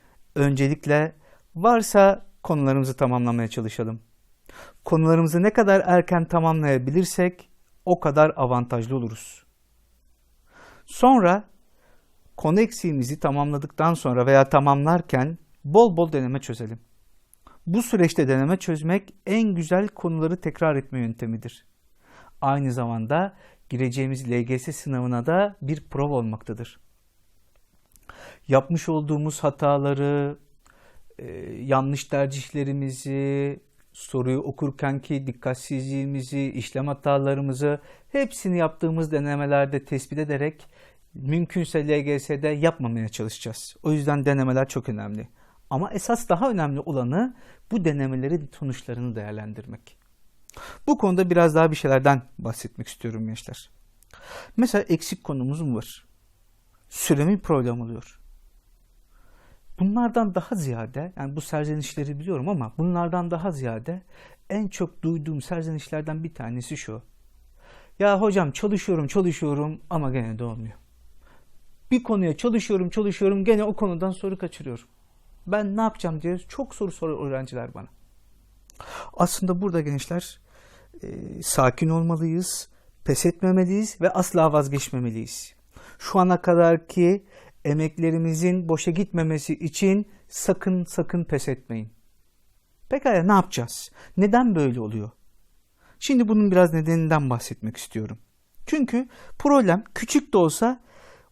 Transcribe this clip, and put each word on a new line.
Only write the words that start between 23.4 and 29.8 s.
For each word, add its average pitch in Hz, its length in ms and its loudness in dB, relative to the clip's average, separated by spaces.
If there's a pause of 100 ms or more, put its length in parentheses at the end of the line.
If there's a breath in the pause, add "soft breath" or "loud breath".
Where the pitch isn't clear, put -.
gireceğimiz 131 600 -2
L 120 100 2
G 123 180 -2
S 151 120 -10
sınavına 123 540 -4
da 196 360 2
bir 147 280 -6
prova 143 240 -2
olmaktadır. 113 680 -6 (1700 loud breath)
Yapmış 151 420 2
olduğumuz 151 540 -2
hataları, 143 960 0 (800 soft breath)